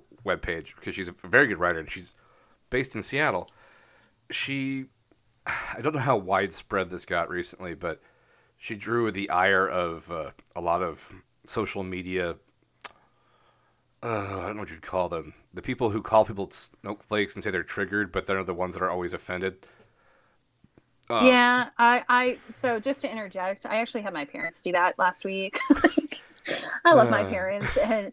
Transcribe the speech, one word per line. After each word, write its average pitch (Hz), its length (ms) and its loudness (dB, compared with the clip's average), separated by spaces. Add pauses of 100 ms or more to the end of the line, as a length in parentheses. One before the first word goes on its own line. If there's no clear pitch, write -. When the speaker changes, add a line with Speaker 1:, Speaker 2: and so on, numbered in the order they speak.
(240)
Speaker 1:
webpage, 87 520 -4
because - 180 -10
she's 92 140 -8
a 90 60 -10 (100)
very 123 220 6
good 98 120 -2
writer, 87 200 2
and 78 120 -10
she's - 240 -14 (560)
based 131 260 -2
in 104 60 -4
Seattle. 131 480 -2 (800)
She, 135 560 -4 (260)
<sighs> - 340 -20
I - 360 -6
don't 151 120 0
know 139 80 -2
how 127 140 4
widespread 95 760 0
this 90 160 -8
got 85 240 0
recently, 87 440 -6
but 80 260 -6 (580)
she - 180 -10
drew 110 360 -2
the 98 180 -6
ire 95 380 4
of, 85 420 -4
uh, 80 220 -6 (240)
a 90 40 -6
lot 87 220 0
of 82 300 -6 (340)
social 101 380 -4
media, 90 520 -4 (1700)
uh, - 40 -6 (340)
I 87 60 -6
don't 104 100 -6
know 104 60 -8
what 87 80 -10
you'd 82 120 -16
call 90 260 0
them. 80 260 -6 (180)
The 90 100 -10
people 120 280 0
who 104 120 -2
call 110 220 6
people 98 260 -6
snowflakes - 840 -4
and 98 100 -8
say 104 60 -2
they're 90 120 0
triggered, 98 500 -2
but 92 140 -2
they're 95 180 0
the 90 100 -4
ones 90 200 -4
that 87 80 -6
are 90 80 2
always 90 220 -2
offended. 90 540 -6 (1400)
Um, 247 340 6
Speaker 2:
Yeah, 247 260 2 (100)
I, 240 300 4
I, 247 320 2 (140)
so 240 260 -2
just 269 220 -4
to 226 80 -4
interject, 190 560 -6
I 214 100 -2
actually 233 260 -2
had 190 120 -6
my 147 100 -6
parents - 380 -8
do 180 100 -2
that 180 260 4
last 185 260 2
week. 190 340 -4 (120)
<laughs> - 1120 -2
I 339 100 10
love 233 160 10
my 202 140 4
Speaker 1:
Uh. - 0 -
Speaker 2:
parents, 196 520 -4
and, 214 360 2